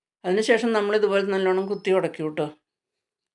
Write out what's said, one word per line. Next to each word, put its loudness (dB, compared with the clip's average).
അതിനുശേഷം 2
നമ്മൾ 0
ഇതുപോലെ 2
നല്ലോണം 0
കുത്തി -4
ഉടയ്ക്കും -2
കേട്ടോ. -4